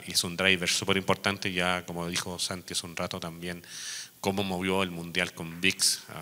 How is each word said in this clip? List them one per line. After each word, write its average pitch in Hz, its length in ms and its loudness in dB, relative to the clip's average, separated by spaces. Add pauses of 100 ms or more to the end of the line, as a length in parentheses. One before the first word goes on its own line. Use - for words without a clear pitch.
es - 160 0
un 87 140 -4
driver 92 320 4
súper 95 260 2
importante, 98 560 2
ya 90 340 2
como 85 220 -4
dijo 87 320 -4
Santi 90 320 -4
hace - 140 -4
un 85 100 -10
rato 90 240 -4
también, 85 420 -8 (600)
cómo 98 240 2
movió 95 360 2
el 92 100 0
Mundial 85 420 -2
con 82 260 -8
vix - 440 4 (180)